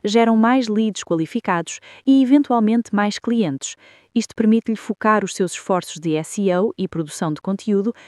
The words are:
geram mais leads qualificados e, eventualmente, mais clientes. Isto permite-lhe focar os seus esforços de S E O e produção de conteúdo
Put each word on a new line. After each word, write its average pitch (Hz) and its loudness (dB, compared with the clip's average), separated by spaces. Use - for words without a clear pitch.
geram 226 2
mais 233 2
leads 214 -2
qualificados 170 -4
e, 269 6
eventualmente, 240 2
mais 208 0
clientes. 190 -2
Isto - -4
permite-lhe 220 2
focar 214 0
os 185 -6
seus 185 -2
esforços - -4
de 160 -2
S 160 -6
E 190 2
O 185 0
e 185 -4
produção 160 -6
de 147 -8
conteúdo 202 -2